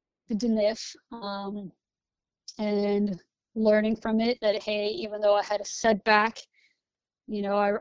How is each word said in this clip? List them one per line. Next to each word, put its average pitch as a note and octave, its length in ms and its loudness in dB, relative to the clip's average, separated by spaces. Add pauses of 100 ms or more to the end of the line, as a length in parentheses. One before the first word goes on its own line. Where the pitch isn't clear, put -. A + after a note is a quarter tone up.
(280)
the A#3+ 60 -2
denif, G#3+ 600 0 (180)
um, G3+ 600 -8 (840)
and G3+ 600 0 (340)
learning G#3+ 420 2
from A3 240 -2
it A#3+ 220 0
that, G#3 200 0
hey, G#3 260 -2
even G#3+ 320 -8
though G#3 160 4
I G3+ 80 0
had G#3 160 -2
a G3+ 60 -12
setback, G#3+ 720 2 (880)
you G#3 140 -4
know, G3 140 0
I, G3+ 240 2